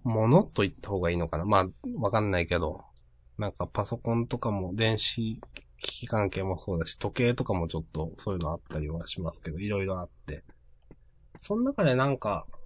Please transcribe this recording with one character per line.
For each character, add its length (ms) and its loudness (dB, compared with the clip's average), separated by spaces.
物 400 6
と 180 -2
言 100 2
っ 20 -14
た 160 -12
方 120 0
が 100 2
い 40 2
い 20 0
の 100 0
か 100 -2
な？ 60 -2
ま 160 6
あ、 80 4
わ 120 2
か 100 4
ん 100 2
な 80 4
い 60 2
け 120 2
ど。 280 -2
な 120 -2
ん 20 -12
か 160 -4
パ 180 -2
ソ 120 -4
コ 180 0
ン 120 0
と 100 -4
か 140 -2
も 220 -2
電 260 2
子 420 -2
機 200 -6
器 60 -10
関 220 2
係 120 -4
も 160 -2
そ 180 -4
う 40 0
だ 80 -2
し、 80 -8
時 220 -6
計 160 4
と 100 -2
か 100 0
も 140 0
ち 80 -6
ょ 60 -2
っ 100 -4
と 260 -4
そ 140 -4
う 40 0
い 20 -2
う 40 -2
の 100 -2
あ 40 -4
っ 60 -8
た 80 -4
り 80 -4
は 200 -6
し 120 -8
ま 140 -4
す 80 -16
け 100 -8
ど、 80 -8
い 80 -4
ろ 160 -2
い 20 -2
ろ 140 -2
あ 40 -6
っ 60 -12
て。 180 -10
そ 160 -2
の 60 2
中 200 0
で 120 6
な 120 4
ん 100 2
か、 280 -2